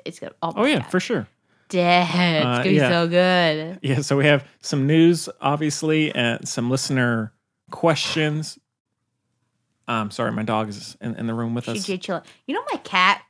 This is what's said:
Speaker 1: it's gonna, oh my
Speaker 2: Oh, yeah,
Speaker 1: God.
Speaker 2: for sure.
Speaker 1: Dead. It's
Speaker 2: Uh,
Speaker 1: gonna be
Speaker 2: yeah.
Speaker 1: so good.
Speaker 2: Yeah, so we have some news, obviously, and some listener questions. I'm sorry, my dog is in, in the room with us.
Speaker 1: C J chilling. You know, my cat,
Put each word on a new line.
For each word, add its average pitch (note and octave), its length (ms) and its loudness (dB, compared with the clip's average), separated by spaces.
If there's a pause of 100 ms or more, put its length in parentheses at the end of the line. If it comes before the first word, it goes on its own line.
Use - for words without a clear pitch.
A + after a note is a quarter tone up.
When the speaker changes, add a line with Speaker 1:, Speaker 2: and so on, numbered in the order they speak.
Speaker 1:
it's E3 140 -14
gonna, - 220 -14
oh E3 120 -6
my - 100 -2
Speaker 2:
Oh, - 20 2
yeah, C#4+ 140 2
Speaker 1:
God. - 100 -10
Speaker 2:
for F#3 100 2
sure. D#3 280 -4 (420)
Speaker 1:
Dead. F3 380 4
It's F3 380 2
Speaker 2:
Uh, B2 120 0
Speaker 1:
gonna - 60 0
be - 80 2
Speaker 2:
yeah. D3+ 180 4
Speaker 1:
so E3+ 180 2
good. F3 760 2
Speaker 2:
Yeah, C3+ 180 0
so C#3 160 0
we C#3 80 2
have D3 180 4 (180)
some C#3 260 -2
news, E3 420 4 (100)
obviously, D3+ 760 0
and A#2+ 320 -2
some A#2+ 240 -4
listener A#2+ 600 -2 (380)
questions. D#3 880 -2 (1300)
I'm A2 220 -4
sorry, A#2 220 -4
my G#2+ 120 -4
dog A2 260 -2
is - 300 -14
in, A#2+ 160 -8
in A2+ 120 -6
the A2+ 80 -4
room A#2 180 -4
with A#2+ 160 -6
us. A#2 140 -4
Speaker 1:
C F#3+ 100 -6
J F#3 60 -6
chilling. F3 240 -8 (240)
You C#4+ 80 -4
know, B4 160 -6
my - 80 -6
cat, F#3+ 500 2